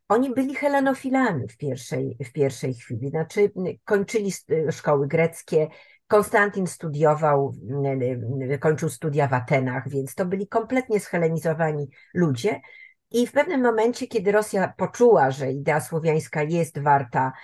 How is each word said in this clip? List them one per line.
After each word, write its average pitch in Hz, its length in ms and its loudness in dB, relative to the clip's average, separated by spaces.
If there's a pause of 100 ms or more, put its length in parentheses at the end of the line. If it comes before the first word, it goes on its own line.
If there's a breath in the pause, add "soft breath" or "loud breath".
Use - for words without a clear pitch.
oni 247 260 2
byli 269 200 -2
helenofilami 262 960 0
w - 80 -20
pierwszej, 131 680 -6
w - 80 -18
pierwszej 135 420 -2
chwili. 120 360 -10
Znaczy, 160 460 0
m, 185 80 -4 (200)
kończyli 202 440 0
s-, - 180 -8 (240)
szkoły 143 380 0
greckie. 160 600 0 (380 loud breath)
Konstantyn 202 600 2
studiował, 147 880 0 (160)
m, 139 160 -2
m, 131 720 -2
kończył 156 300 0
studia 147 400 -2
w 135 60 -2
Atenach, 127 540 -2
więc 135 260 -6
to 190 100 -2
byli 190 240 -4
kompletnie 226 520 0
zhelenizowani 160 880 -2 (260 soft breath)
ludzie. 175 460 0 (500 loud breath)
I 240 160 2
w - 60 -8
pewnym 294 280 2
momencie, 240 460 2
kiedy 202 260 0
Rosja 202 440 0
poczuła, 185 540 6
że 135 220 -4
idea 143 280 0
słowiańska 156 640 -2
jest 160 360 -2
warta 139 540 2 (120)